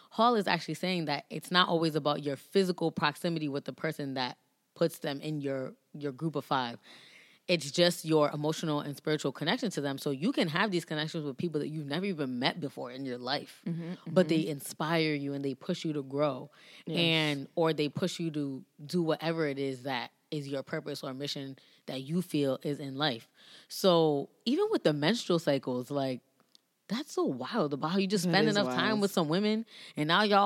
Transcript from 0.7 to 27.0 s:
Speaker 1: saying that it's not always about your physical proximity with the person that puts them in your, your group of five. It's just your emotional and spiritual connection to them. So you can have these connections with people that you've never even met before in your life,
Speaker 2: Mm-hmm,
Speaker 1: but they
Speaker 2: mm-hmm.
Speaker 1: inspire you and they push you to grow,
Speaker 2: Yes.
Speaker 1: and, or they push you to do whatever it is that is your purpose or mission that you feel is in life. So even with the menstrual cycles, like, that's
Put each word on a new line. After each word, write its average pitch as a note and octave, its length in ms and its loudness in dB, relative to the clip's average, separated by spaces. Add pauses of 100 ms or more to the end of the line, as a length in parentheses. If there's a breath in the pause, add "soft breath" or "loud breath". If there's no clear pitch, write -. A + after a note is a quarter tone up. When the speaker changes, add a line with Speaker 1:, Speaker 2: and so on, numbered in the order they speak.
Speaker 1:
saying F3+ 320 -2
that D3 220 -2
it's - 220 -10
not F3+ 180 6
always E3 260 2
about D3+ 280 0
your C#3+ 140 -4
physical F3+ 540 0
proximity D#3 600 -2
with C#3 160 -6
the C3+ 80 -8
person D3 400 -6
that B2+ 240 -4 (360)
puts E3 260 0
them C#3 200 -4
in D3+ 220 -4
your, C3+ 300 -4 (200)
your C#3+ 200 -8
group D3+ 240 -4
of D3 80 -4
five. B2 340 -2 (720 loud breath)
It's D#3+ 220 2
just F3 360 2
your D3+ 240 6
emotional D3 500 -2
and C#3+ 160 -6
spiritual D3 360 -2
connection F#3+ 400 -2
to D3+ 100 -4
them. C#3 160 -2
So D3+ 120 -4
you D3 220 -2
can G#3 160 0
have G3 220 -2
these F3 160 -2
connections D#3 400 -6
with C3 100 -6
people D#3 240 -2
that C#3+ 80 -4
you've D3+ 180 -6
never E3 200 -4
even C#3+ 320 -4
met D#3 220 0
before C3+ 320 -8
in C3 120 -8
your B2 140 -6
life, B2+ 500 -6
Speaker 2:
Mm-hmm, E3 460 -8
Speaker 1:
but F3+ 140 6
they D#3+ 140 4
Speaker 2:
mm-hmm. D#3+ 100 -2
Speaker 1:
inspire D#3 600 0
you C#3+ 220 -2
and C#3 100 -6
they C3+ 100 -2
push - 300 -6
you D#3+ 80 -2
to D3 100 -4
grow, C#3 480 -2 (360 loud breath)
Speaker 2:
Yes. D#3+ 100 -4 (400)
Speaker 1:
and, C#3 200 -8
or D#3+ 180 4
they D3 160 0
push - 300 -4
you E3 100 0
to C#3+ 320 -4 (240)
do F3 160 0
whatever D#3+ 440 0
it C#3 120 -2
is C3+ 240 -4
that B2 300 -6 (180)
is C#3+ 180 -4
your C#3 140 -4
purpose D3+ 400 -6
or C#3 100 -6
mission C#3 460 -8 (260 soft breath)
that C3+ 160 -8
you E3 220 -2
feel C#3 400 2
is D3 180 -4
in C3+ 160 -8
life. C3+ 320 -2 (400 loud breath)
So D#3+ 600 4 (160)
even D#4 240 2
with G4 120 2
the D#3 120 4
menstrual E3+ 440 2
cycles, B2+ 520 0
like, C3+ 320 -2 (640)
that's B3+ 240 -6